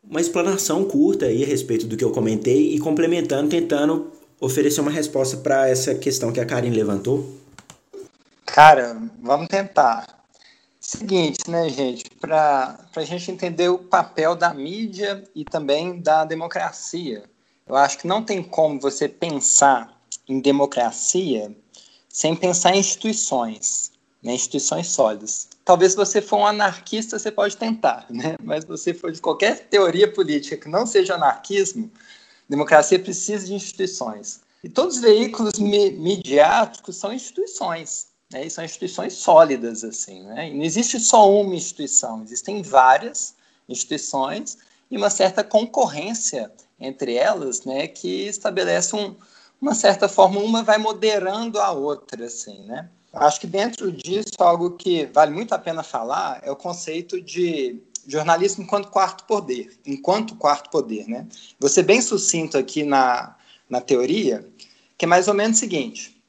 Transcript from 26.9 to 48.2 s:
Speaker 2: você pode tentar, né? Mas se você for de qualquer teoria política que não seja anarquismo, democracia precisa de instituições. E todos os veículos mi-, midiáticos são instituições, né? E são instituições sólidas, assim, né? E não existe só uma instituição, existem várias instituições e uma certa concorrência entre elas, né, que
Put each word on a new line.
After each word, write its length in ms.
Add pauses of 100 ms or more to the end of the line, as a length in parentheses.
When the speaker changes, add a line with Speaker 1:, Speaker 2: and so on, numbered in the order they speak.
Speaker 2:
você 140
pode 240
tentar, 520
né? 320
Mas 220
se 60
você 260
for 160
de 100
qualquer 480
teoria 380
política 500
que 120
não 180
seja 300
anarquismo, 720 (580)
democracia 520
precisa 440
de 100
instituições. 880 (200)
E 60
todos 300
os 40
veículos 560
mi-, 320
midiáticos 1040
são 180
instituições, 920 (260)
né? 140
E 40
são 140
instituições 500
sólidas, 680
assim, 400
né? 280
E 40
não 80
existe 380
só 280
uma 280
instituição, 640
existem 400
várias 720 (340)
instituições 880 (320)
e 80
uma 140
certa 320
concorrência 1080 (300)
entre 360
elas, 500
né, 220
que 400